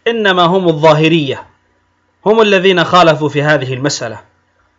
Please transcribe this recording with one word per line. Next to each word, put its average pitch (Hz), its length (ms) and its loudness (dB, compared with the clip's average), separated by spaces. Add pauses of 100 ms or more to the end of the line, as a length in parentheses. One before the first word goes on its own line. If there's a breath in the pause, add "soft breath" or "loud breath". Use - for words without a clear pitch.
إنما 202 360 0
هم 175 260 0
الظاهرية، 156 760 0 (840)
هم 220 140 2
الذين 190 440 2
خالفوا 156 440 2
في 143 140 -4
هذه 135 320 -2
المسألة، 123 460 -8 (580)